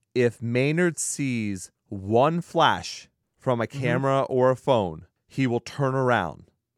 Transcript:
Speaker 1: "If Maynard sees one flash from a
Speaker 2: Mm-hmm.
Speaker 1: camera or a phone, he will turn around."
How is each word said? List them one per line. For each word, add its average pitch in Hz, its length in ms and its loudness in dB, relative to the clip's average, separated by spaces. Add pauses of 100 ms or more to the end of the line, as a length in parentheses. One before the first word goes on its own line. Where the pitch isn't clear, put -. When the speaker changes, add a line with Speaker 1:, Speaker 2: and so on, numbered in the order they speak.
(140)
Speaker 1:
"If 120 260 0
Maynard 147 580 0
sees 113 720 -4 (180)
one 113 520 2
flash 131 680 0 (280)
from 123 240 -2
a 113 60 -2
Speaker 2:
Mm-hmm. 139 140 -12
Speaker 1:
camera 131 420 0
or 127 280 2
a 127 60 0
phone, 98 500 0 (220)
he 135 180 -2
will 117 140 0
turn 135 340 -4
around." 120 560 0 (280)